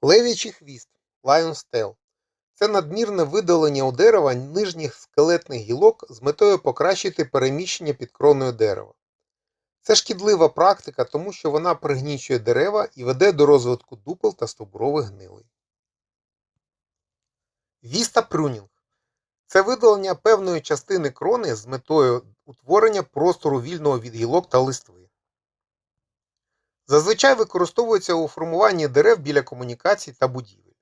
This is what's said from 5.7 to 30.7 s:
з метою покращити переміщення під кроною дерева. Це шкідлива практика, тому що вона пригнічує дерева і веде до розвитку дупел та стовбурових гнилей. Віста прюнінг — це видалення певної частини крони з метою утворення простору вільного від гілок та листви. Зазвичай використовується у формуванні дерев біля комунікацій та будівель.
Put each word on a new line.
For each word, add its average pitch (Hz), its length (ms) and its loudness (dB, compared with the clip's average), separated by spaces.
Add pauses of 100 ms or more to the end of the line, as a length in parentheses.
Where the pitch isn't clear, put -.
з 117 120 -20
метою 175 360 2
покращити 170 680 -2
переміщення 143 680 -4
під 127 180 -10
кроною 135 420 2
дерева. 107 420 -4 (880)
Це 220 120 2
шкідлива 196 540 0
практика, 160 560 0
тому 175 280 -10
що - 180 -6
вона 160 240 -2
пригнічує 139 640 -6
дерева 160 560 -2
і 127 100 -16
веде 131 280 2
до 147 140 4
розвитку 123 500 2
дупел 110 400 -6
та 117 100 -8
стовбурових 110 600 -6
гнилей. 95 400 -20 (2500)
Віста 202 380 -2
прюнінг — 135 460 -6 (760)
це 190 160 2
видалення 208 520 2
певної 196 460 0
частини 151 500 -4
крони 185 440 -4
з 107 120 -18
метою 131 560 0 (220)
утворення 196 580 0
простору 147 580 -2
вільного 147 400 -4
від 113 140 -18
гілок 120 340 -2
та 127 100 2
листви. 127 460 -4 (1800)
Зазвичай 202 480 4
використовується 214 800 -2
у 165 140 -2
формуванні 165 600 0
дерев 170 300 4
біля 143 240 -2
комунікацій 127 680 -6
та 131 160 -2
будівель. - 540 -14